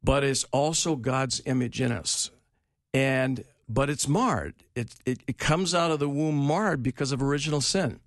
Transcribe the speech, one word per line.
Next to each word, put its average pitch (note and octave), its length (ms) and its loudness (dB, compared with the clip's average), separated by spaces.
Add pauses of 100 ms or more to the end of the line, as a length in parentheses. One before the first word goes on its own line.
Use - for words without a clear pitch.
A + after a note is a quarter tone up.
but C#3 220 4
it's C3+ 280 0
also D#3 440 0
God's C3 500 -2
image B2+ 340 -2
in B2 120 0
us. - 380 -4 (600)
And, C3 520 0 (240)
but C3+ 220 0
it's D3 180 -2
marred. D3 460 0 (200)
It, A#2+ 200 -6 (120)
it, B2+ 220 -2
it B2 100 -6
comes E3+ 360 0
out E3+ 180 2
of D3+ 80 0
the C#3+ 80 0
womb D3+ 280 0
marred D3+ 460 2
because C3 300 -2
of C3 100 -2
original C#3+ 380 0
sin. D#3+ 460 -2